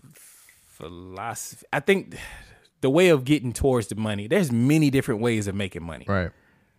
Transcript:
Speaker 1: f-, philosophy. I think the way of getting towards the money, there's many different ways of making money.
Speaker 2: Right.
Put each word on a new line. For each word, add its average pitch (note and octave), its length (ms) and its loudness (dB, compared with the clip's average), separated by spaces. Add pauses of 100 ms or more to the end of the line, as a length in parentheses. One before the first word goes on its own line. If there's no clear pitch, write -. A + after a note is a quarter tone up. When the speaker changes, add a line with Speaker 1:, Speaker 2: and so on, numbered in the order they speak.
(140)
Speaker 1:
f-, - 320 -20 (200)
philosophy. F#2 1040 -12
I D3 80 0
think - 340 0 (680)
the C3 80 2
way F3 180 6
of C#3+ 160 6
getting B2+ 300 0
towards B2+ 320 0
the - 80 -8
money, G#2 320 -4
there's D3+ 260 0
many C#3 380 4
different B2+ 320 0
ways A2+ 240 0
of F#2+ 80 -4
making F#2+ 280 -6
money. D#2 240 -12
Speaker 2:
Right. F#2 240 -2 (480)